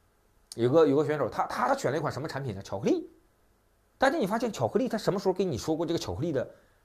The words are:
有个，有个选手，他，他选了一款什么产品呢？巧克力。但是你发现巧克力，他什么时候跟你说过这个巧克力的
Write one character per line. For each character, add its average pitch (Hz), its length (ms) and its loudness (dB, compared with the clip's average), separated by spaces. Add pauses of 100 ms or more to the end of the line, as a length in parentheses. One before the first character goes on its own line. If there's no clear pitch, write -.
(560)
有 117 120 2
个， 156 180 8
有 139 100 4
个 151 80 4
选 147 140 0
手， 123 100 0
他， 180 180 -4
他 254 280 0
选 139 180 -2
了 156 60 -2
一 - 20 -6
款 139 120 -2
什 127 80 -8
么 151 60 -6
产 139 160 -8
品 120 140 -6
呢？ 95 60 -10
巧 98 160 -8
克 113 80 -4
力。 320 220 2 (920)
但 269 120 4
是 330 80 0
你 240 80 2
发 202 100 -2
现 233 140 -2
巧 131 160 0
克 208 120 2
力， 254 100 0
他 220 100 -2
什 165 140 0
么 196 80 0
时 196 80 0
候 185 40 6
跟 185 160 0
你 151 80 -2
说 156 200 -2
过 165 100 -2
这 156 60 -2
个 165 60 0
巧 - 160 -6
克 101 80 -6
力 170 100 -2
的 123 180 -2 (340)